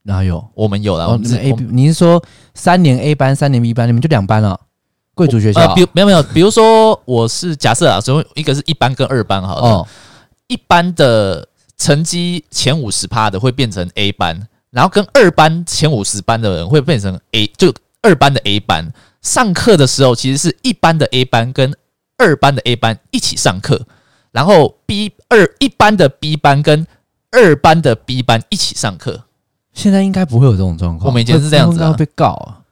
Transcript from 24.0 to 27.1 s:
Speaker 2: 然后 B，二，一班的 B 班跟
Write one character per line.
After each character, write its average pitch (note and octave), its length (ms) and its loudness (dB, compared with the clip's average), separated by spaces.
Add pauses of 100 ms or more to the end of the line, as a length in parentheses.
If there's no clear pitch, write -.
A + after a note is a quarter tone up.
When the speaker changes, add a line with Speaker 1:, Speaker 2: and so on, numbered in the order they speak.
Speaker 2:
然 B2+ 140 -2
后 F3+ 280 4 (120)
B， G#3 260 -4 (160)
二， A3 180 4 (140)
一 C#4 80 0
班 G#3+ 300 2
的 F3 100 4
B D3+ 300 -4
班 D3 260 0
跟 D#3 240 0 (440)